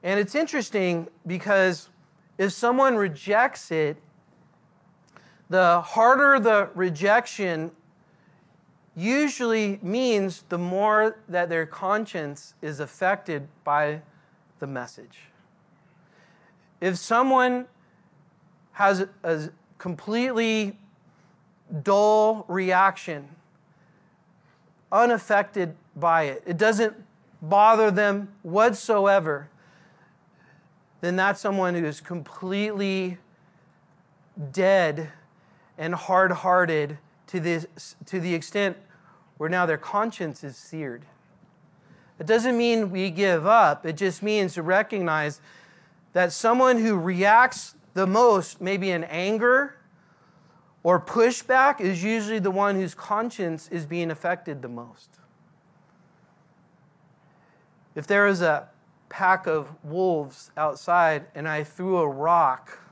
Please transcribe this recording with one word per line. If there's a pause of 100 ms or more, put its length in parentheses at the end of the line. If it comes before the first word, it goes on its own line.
And
it's
interesting (200)
because (480)
if
someone
rejects
it, (1500)
the
harder
the
rejection (1200)
usually
means
the
more
that
their
conscience
is
affected (140)
by (580)
the
message. (1600)
If
someone (1040)
has (160)
a (280)
completely (1080)
dull
reaction, (1600)
unaffected (200)
by
it,
it
doesn't (460)
bother
them (140)
whatsoever, (1500)
then
that's
someone
who
is
completely (1300)
dead (640)
and
hard-hearted (300)
to
the, (380)
to
the
extent (600)
where
now
their
conscience
is
seared. (1160)
It
doesn't
mean
we
give
up.
It
just
means
to
recognize (720)
that
someone
who
reacts (180)
the
most,
maybe
in
anger (1040)
or
pushback,
is
usually
the
one
whose
conscience
is
being
affected
the
most. (2750)
If
there
is
a (400)
pack
of (100)
wolves
outside (100)
and
I
threw
a
rock (120)